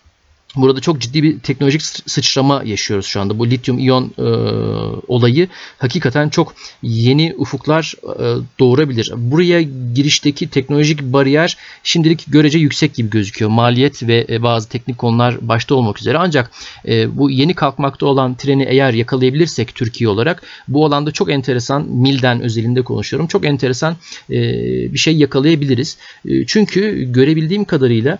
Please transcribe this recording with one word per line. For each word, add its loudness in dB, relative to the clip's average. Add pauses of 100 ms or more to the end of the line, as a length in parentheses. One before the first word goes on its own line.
(560)
burada 4
çok -2
ciddi -2
bir 2
teknolojik 0
sı-, -10
sıçrama 0
yaşıyoruz -4
şu -4
anda. -2
Bu 0
lityum -2
iyon, 0
e, -6 (840)
olayı 2 (300)
hakikaten -2
çok -2 (280)
yeni 2
ufuklar, -2 (240)
e, -4 (340)
doğurabilir. 2
Buraya 2 (320)
girişteki 0
teknolojik 0
bariyer 2 (260)
şimdilik 0
görece 4
yüksek 0
gibi -4
gözüküyor. -2
Maliyet 2
ve, 2
e, -2
bazı -2
teknik -8
konular 0
başta 0
olmak 0
üzere. 0
Ancak, 0 (380)
e, 0
bu 2
yeni 2
kalkmakta -2
olan 2
treni 0
eğer 2
yakalayabilirsek 0
Türkiye -2
olarak 0 (260)
bu 2
alanda 0
çok -2
enteresan, -2
Milden 2
özelinde -2
konuşuyorum, -4
çok -2
enteresan, -2 (340)
e, -4 (560)
bir -4
şey 2
yakalayabiliriz. 2 (300)
E, 0
çünkü 0
görebildiğim 2
kadarıyla 0